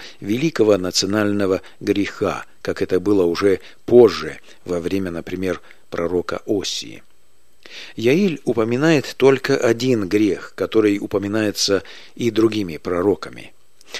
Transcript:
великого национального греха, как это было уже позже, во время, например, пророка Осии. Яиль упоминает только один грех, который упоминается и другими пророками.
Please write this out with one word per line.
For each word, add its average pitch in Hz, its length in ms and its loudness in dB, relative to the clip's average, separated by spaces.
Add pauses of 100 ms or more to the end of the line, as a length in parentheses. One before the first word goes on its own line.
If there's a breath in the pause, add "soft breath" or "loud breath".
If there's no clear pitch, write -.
(200 loud breath)
великого 107 580 2
национального 98 840 -2 (180 loud breath)
греха, 101 640 -4 (180)
как 95 200 -6
это 92 180 0
было 98 240 2
уже 87 360 0 (260 loud breath)
позже, 98 540 6 (240 soft breath)
во 90 160 -4
время, 92 300 -4
например, 90 500 -6 (300 soft breath)
пророка 87 560 -4
Осии. - 560 -6 (960 loud breath)
Яиль 151 480 2
упоминает 123 720 0
только 135 400 4
один 117 520 0
грех, 101 460 0
который 101 440 2
упоминается 101 840 -2 (320 loud breath)
и 117 160 0
другими 107 460 0
пророками. 90 760 -4 (480 loud breath)